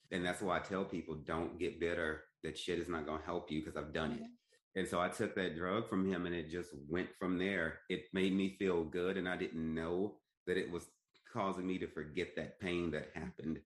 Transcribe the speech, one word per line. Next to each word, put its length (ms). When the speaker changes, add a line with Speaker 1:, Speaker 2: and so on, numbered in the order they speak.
Speaker 1:
And 140
that's 160
why 160
I 40
tell 240
people, 380
don't 360
get 200
bitter. 440
That 140
shit 220
is 100
not 160
gonna 180
help 280
you, 120
'cause 140
I've 160
done 200
it. 100
Speaker 2:
Mm-hmm. 560
Speaker 1:
And 80
so 120
I 100
took 260
that 200
drug 320
from 240
him, 140
and 100
it 140
just 240
went 260
from 220
there. 520
It 220
made 220
me 240
feel 280
good, 320
and 120
I 80
didn't 360
know 460
that 100
it 140
was 180
causing 360
me 120
to 80
forget 480
that 240
pain 320
that 240
happened, 500